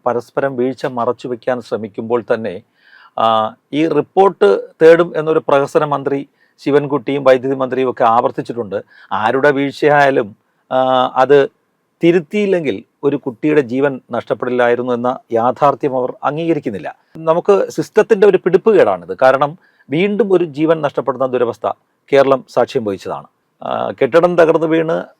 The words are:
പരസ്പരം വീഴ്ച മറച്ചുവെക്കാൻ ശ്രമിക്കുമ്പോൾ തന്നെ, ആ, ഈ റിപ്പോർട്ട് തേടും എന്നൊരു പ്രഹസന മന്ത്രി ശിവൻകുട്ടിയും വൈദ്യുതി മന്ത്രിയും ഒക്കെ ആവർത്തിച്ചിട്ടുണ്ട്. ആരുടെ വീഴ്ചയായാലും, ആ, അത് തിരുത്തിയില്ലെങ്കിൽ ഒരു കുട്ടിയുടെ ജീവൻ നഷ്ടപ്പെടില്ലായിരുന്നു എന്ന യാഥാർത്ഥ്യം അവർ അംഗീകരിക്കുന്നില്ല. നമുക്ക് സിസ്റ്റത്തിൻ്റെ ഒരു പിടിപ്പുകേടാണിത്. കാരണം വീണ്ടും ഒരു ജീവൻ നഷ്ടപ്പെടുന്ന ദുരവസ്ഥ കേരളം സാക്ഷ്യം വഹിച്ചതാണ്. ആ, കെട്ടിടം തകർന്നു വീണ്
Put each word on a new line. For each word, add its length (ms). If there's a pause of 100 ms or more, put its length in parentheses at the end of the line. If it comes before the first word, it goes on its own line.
പരസ്പരം 500
വീഴ്ച 300
മറച്ചുവെക്കാൻ 760
ശ്രമിക്കുമ്പോൾ 640 (100)
തന്നെ, 280 (580)
ആ, 360 (180)
ഈ 140
റിപ്പോർട്ട് 760 (180)
തേടും 340
എന്നൊരു 320
പ്രഹസന 380
മന്ത്രി 420 (300)
ശിവൻകുട്ടിയും 680
വൈദ്യുതി 320
മന്ത്രിയും 340
ഒക്കെ 140
ആവർത്തിച്ചിട്ടുണ്ട്. 800 (280)
ആരുടെ 400
വീഴ്ചയായാലും, 840 (360)
ആ, 60 (380)
അത് 340 (540)
തിരുത്തിയില്ലെങ്കിൽ 800 (200)
ഒരു 120
കുട്ടിയുടെ 460
ജീവൻ 400 (100)
നഷ്ടപ്പെടില്ലായിരുന്നു 800
എന്ന 260 (120)
യാഥാർത്ഥ്യം 640
അവർ 160 (100)
അംഗീകരിക്കുന്നില്ല. 720 (220)
നമുക്ക് 520
സിസ്റ്റത്തിൻ്റെ 580
ഒരു 100
പിടിപ്പുകേടാണിത്. 840
കാരണം 360 (320)
വീണ്ടും 440
ഒരു 100
ജീവൻ 380
നഷ്ടപ്പെടുന്ന 440
ദുരവസ്ഥ 460 (420)
കേരളം 360
സാക്ഷ്യം 360
വഹിച്ചതാണ്. 420 (360)
ആ, 280
കെട്ടിടം 460
തകർന്നു 300
വീണ് 360 (160)